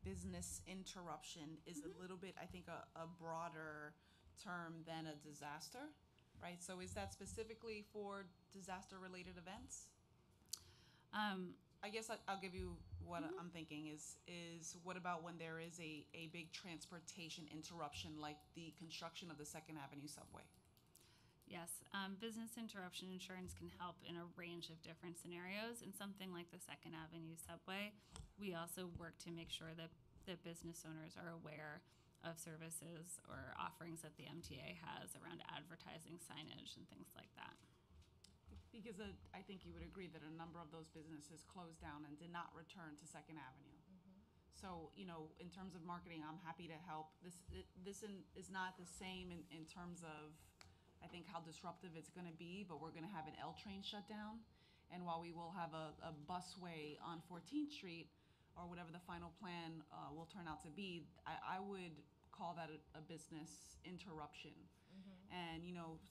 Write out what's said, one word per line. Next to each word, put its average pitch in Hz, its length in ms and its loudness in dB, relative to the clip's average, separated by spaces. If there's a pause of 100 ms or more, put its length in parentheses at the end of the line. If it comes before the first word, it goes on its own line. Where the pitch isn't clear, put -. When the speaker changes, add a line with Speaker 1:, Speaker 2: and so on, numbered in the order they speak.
Speaker 1:
business 180 640 2
interruption 170 960 0
is 180 160 0
Speaker 2:
Mm-hmm. 330 80 0
Speaker 1:
a 381 100 -4
little 185 160 0
bit, 180 240 -2
I 170 60 2
think, 180 220 -4
a, 165 260 0
a 165 140 2 (100)
broader 160 760 2 (440)
term 165 480 2
than 160 240 4
a 147 60 2
disaster, 151 760 0 (500)
right? 175 220 2
So 185 160 2
is 180 140 2
that 196 200 6
specifically 220 720 0 (100)
for 202 340 2 (260)
disaster-related 185 840 -2
events? 190 540 -4 (1200)
Speaker 2:
Um, 190 440 8 (260)
Speaker 1:
I 202 80 4
guess 220 200 4
I, 226 40 8 (160)
I'll 190 100 8
give 185 140 2
you 180 220 4 (280)
what 170 180 4
Speaker 2:
Mm-hmm. 359 180 4
Speaker 1:
I'm 175 100 0
thinking 156 420 0
is, 151 240 -2 (140)
is 170 540 0
what 180 120 2
about 175 300 4
when 170 100 0
there 165 220 2
is 170 240 -2
a, 156 320 0
a 165 180 -2
big 170 220 -2
transportation 165 960 -2
interruption, 156 640 2 (100)
like 151 160 2 (160)
the 165 240 -4
construction 165 520 0
of 151 60 -2
the 147 80 -2
Second 156 380 -2
Avenue 139 240 -2
subway? - 400 -4 (1040)
Speaker 2:
Yes, 170 320 0 (100)
um, 196 300 6
business 226 340 2
interruption 190 560 0
insurance 185 400 2
can 170 240 -2
help 175 300 0
in 170 100 2
a 170 80 2 (140)
range 170 320 0
of 165 100 -4
different 170 380 -2
scenarios. 190 640 2
In 190 100 -2
something 196 400 0
like 170 220 2
the 180 80 -6
Second 160 320 -4
Avenue 160 420 0
subway, 190 560 2 (460)
we 196 160 4
also 175 420 4
work 165 300 -2
to 170 80 2
make 165 160 0
sure 160 260 2
that 165 140 0 (340)
the 175 220 2
business 165 400 0
owners 160 320 -2
are 165 160 0
aware 151 480 -2 (400)
of 165 160 4
services 165 880 0
or 131 320 0
offerings 160 480 2
that 151 80 -6
the - 160 -6
M - 80 0
T - 240 -2
A - 160 0
has 175 400 0
around 165 320 -4
advertising, 165 720 -2
signage, - 560 -4
and - 80 -8
things - 320 -8
like - 160 -10
that. - 240 -4 (1120)
Speaker 1:
Because, 226 320 -2
uh, 196 80 2 (240)
I 185 80 -2
think 185 240 -2
you 170 80 -4
would 170 80 0
agree 175 320 0
that 151 80 -4
a 156 80 0
number 165 240 -2
of 160 160 -2
those 160 160 -4
businesses 156 560 -4
closed 170 400 -4
down 147 240 0
and 147 80 -2
did 170 160 -4
not 170 240 4
return 160 400 -4
to 175 80 -10
Second 160 320 -4
Avenue. 135 480 -6
Speaker 3:
Mm-hmm. 190 320 -12 (400)
Speaker 1:
So, 165 400 0
you 196 80 -4
know, 160 320 0
in 175 160 -4
terms 185 240 -2
of 165 80 -4
marketing, 170 400 2
I'm 160 160 0
happy 165 320 0
to 156 60 0 (100)
help. 156 320 2
This, 175 320 -6
it, 185 160 -2 (160)
this 196 160 0
in, 202 320 0
is 175 160 -4
not 185 320 4
the 175 80 -4
same 185 400 0
in, 170 240 0
in 160 160 -2
terms 175 320 -2
of, 151 320 -2 (720)
I 135 80 -2
think, 170 160 -2
how 170 160 2
disruptive 170 560 -2
it's 156 80 -6
gonna 175 320 -2
be, 180 240 0
but 165 160 0
we're 156 160 0
gonna 170 160 2
have 156 160 2
an 139 80 -2
L 151 240 2
train 196 240 0
shutdown. 214 560 0 (480)
And 180 160 0
while 170 160 6
we 170 160 0
will 170 160 2
have 165 240 4
a, 156 240 2
a 160 240 0
busway 175 800 2
on 170 240 2
Fourteenth 285 480 6
Street, 170 320 -2 (480)
or 170 80 0
whatever 175 240 0
the 175 160 -4
final 170 320 0
plan, 165 560 2
uh, 160 240 0
will 160 160 -2
turn 175 160 0
out 151 160 2
to 160 80 -4
be, 175 320 2 (240)
I, 160 280 4
I 190 40 6
would 190 320 2 (400)
call 175 240 4
that 160 160 2
a, 156 80 -2 (160)
a 160 80 -2
business 160 800 -2
interruption. 160 720 -2
Speaker 3:
Mm-hmm. 190 720 -8
Speaker 1:
And, 170 320 4
you 175 160 2
know 165 240 2 (100)